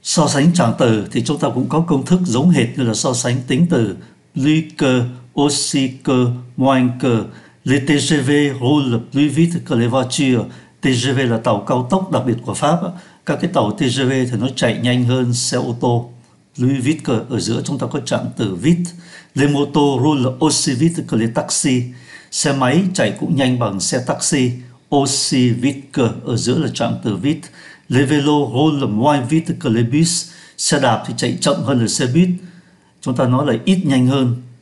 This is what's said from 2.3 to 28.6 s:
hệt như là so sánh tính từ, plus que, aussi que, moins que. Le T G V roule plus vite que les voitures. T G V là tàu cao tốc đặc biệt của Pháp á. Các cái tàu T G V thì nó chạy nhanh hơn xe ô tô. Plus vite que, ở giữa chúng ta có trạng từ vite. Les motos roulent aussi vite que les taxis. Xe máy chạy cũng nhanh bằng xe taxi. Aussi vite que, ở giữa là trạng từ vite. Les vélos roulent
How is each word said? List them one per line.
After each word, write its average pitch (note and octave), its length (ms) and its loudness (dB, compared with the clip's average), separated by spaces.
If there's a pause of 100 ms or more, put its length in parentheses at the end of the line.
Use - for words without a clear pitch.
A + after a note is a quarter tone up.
hệt B2 260 4
như C3+ 80 -2
là A2 100 0
so B2+ 200 -2
sánh B2 220 -2 (100)
tính D3+ 240 2
từ, A2+ 260 0 (380)
plus D#3 300 2 (140)
que, B2+ 220 2 (340)
aussi C#3+ 540 0
que, C3 260 -2 (420)
moins C3 340 2 (100)
que. B2+ 100 0 (540)
Le C3+ 140 2
T C#3 120 -2
G C#3+ 240 2 (120)
V C#3+ 40 0 (300)
roule C3 380 2 (140)
plus C#3+ 220 2
vite E3+ 300 2
que C3+ 120 -2
les A#2+ 140 2
voitures. B2+ 560 0 (340)
T - 40 -8
G B2+ 320 0
V - 20 0
là A#2 200 0
tàu A2 220 0
cao B2+ 300 -2
tốc F#3+ 220 0
đặc B2+ 140 0
biệt A2+ 180 0
của G2+ 100 -6
Pháp D#3+ 280 0
á. F3+ 60 -6 (380)
Các C#3+ 160 -2
cái E3+ 120 -2
tàu A2 180 0
T - 80 -8
G B2+ 220 0
V B2+ 80 2
thì B2 280 -2
nó B2 180 -2
chạy A2+ 260 -2
nhanh B2 220 2
hơn B2 300 0
xe - 240 -2
ô A#2+ 220 -4
tô. A#2+ 300 0 (460)
Plus C3 280 0
vite D#3+ 200 0
que, B2+ 100 0 (160)
ở A#2 100 -2
giữa A2+ 240 -2
chúng C#3 140 -4
ta B2 80 -4
có C#3 140 -4
trạng - 260 -4 (100)
từ - 180 -2
vite. E3+ 360 0 (440)
Les C#3+ 160 2
motos C#3+ 520 2
roulent C3 380 0
aussi D3 340 0
vite E3 340 0
que A#2 100 0
les A#2 160 -2
taxis. B2+ 500 0 (460)
Xe - 220 -2
máy C3+ 300 2 (120)
chạy G#2+ 260 0
cũng - 160 0
nhanh B2+ 220 2
bằng G2 220 -2
xe - 260 -2
taxi. B2+ 440 0 (400)
Aussi B2+ 600 2
vite C#3 300 -2 (120)
que, B2 160 0 (160)
ở A#2+ 120 -4
giữa A#2+ 220 0
là C#3 160 0
trạng A#2 300 -2
từ G#2 120 -2
vite. C#3 320 -4 (400)
Les C3 200 2
vélos C#3+ 440 2
roulent C3+ 380 2